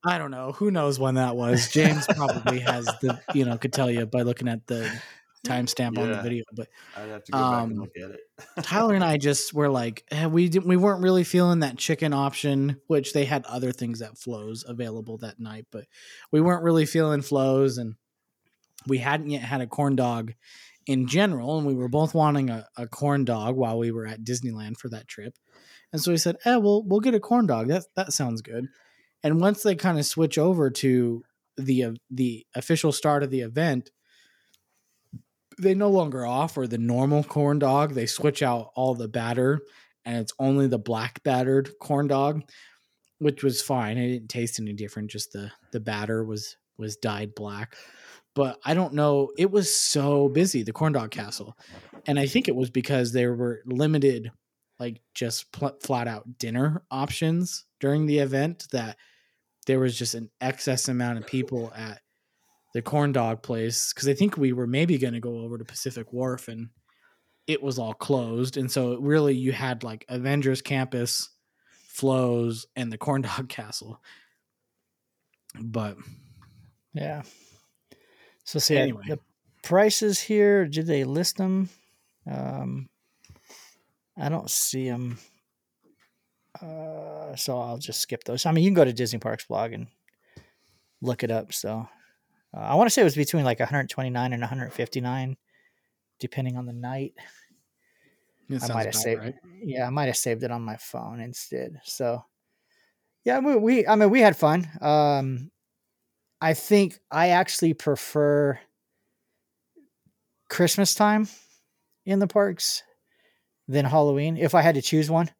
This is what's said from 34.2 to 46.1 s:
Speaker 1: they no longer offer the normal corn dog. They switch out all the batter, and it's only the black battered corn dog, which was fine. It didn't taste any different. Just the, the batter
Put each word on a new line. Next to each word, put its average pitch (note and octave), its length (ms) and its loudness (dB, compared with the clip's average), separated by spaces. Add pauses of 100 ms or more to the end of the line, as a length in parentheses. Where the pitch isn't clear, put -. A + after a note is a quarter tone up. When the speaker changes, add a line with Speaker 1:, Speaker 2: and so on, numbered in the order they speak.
Speaker 1:
they F#3+ 160 4
no G3+ 140 2
longer D3+ 380 2
offer C3 400 -2
the A#2 120 -4
normal C3 460 2
corn D3 340 0
dog. C#3+ 360 2
They A#2 120 -2
switch D3 360 0
out A#2+ 320 0
all C3 200 0
the A#2 140 -6
batter, B2 520 0 (440)
and A#2+ 140 -4
it's A2 200 -6
only C#3 280 2
the B2 120 0
black A2+ 440 -4
battered C3+ 480 2 (100)
corn C#3+ 280 0
dog, C#3 340 0 (760)
which D3 240 0
was C3 200 0
fine. A#2 360 -2
It B2 100 0
didn't A#2 220 -6
taste A#2 300 -4
any G#2+ 120 -6
different. G#2 380 -10
Just - 220 -10
the, G2+ 200 -10 (200)
the A#2 80 -4
batter A2 440 -4